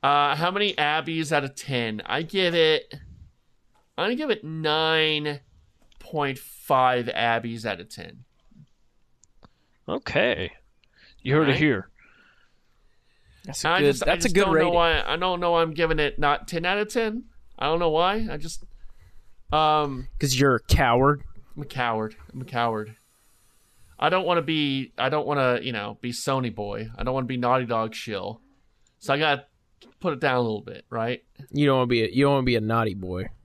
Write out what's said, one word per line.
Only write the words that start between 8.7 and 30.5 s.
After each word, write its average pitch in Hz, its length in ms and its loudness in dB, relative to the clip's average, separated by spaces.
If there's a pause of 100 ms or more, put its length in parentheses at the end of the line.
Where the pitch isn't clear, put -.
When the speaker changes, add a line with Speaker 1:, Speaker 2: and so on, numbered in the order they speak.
Speaker 2:
Okay. 120 640 -2 (720)
You 131 140 0
heard 156 140 4
it - 20 2
Speaker 1:
Right? 135 80 0
Speaker 2:
here. 131 300 2 (1500)
Speaker 3:
That's - 220 -10
a 151 40 0
Speaker 1:
I 180 120 2
Speaker 3:
good, 147 100 4
Speaker 1:
just, 127 120 -2
I - 40 -2
Speaker 3:
that's 170 180 0
a - 40 2
Speaker 1:
just 170 60 2
Speaker 3:
good 196 100 6
Speaker 1:
don't 180 80 2
Speaker 3:
rating. 160 180 4
Speaker 1:
know 170 40 2
why, 165 300 4
I 147 120 -2
don't 180 220 -2
know 175 120 2
why 170 100 4
I'm 165 120 0
giving 160 260 2
it 147 200 0
not 147 280 2
ten 170 180 -4
out 190 120 0
of 208 120 -2
ten. 226 360 -2 (340)
I 131 80 -2
don't 165 120 2
know 170 120 2
why. 190 380 0
I 147 80 -8
just, 156 260 -6 (880)
um, 151 540 2 (120)
Speaker 3:
'Cause 131 200 0
you're 135 160 6
a 113 80 -2
coward. 135 600 4 (320)
Speaker 1:
I'm 143 60 -10
a 139 40 -10
coward. 113 500 -4 (180)
I'm 135 80 -12
a 123 40 -10
coward. 113 500 -2 (1040)
I 156 100 0
don't 185 160 0
wanna 170 160 2
be, 143 560 -2
I 131 120 0
don't 151 180 -2
wanna, 131 340 2
you 127 100 -6
know, 104 300 -6
be 123 100 -6
Sony 127 420 -2
boy. 107 440 -8
I 120 60 -4
don't 127 100 -2
wanna 131 140 -2
be 131 100 -4
Naughty 123 280 2
Dog 113 300 -2
shill. 104 460 -8 (580)
So - 140 -2
I 143 60 0
gotta 151 260 0 (540)
put 175 140 -2
it 127 60 -6
down 131 180 2
a 123 40 2
little 110 200 -2